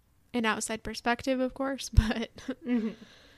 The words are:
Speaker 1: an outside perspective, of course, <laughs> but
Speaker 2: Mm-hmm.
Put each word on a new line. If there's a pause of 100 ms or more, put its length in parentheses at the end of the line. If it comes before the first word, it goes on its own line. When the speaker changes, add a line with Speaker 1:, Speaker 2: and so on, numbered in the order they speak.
(320)
Speaker 1:
an
outside
perspective,
of
course,
<laughs>
but (360)
Speaker 2:
Mm-hmm. (480)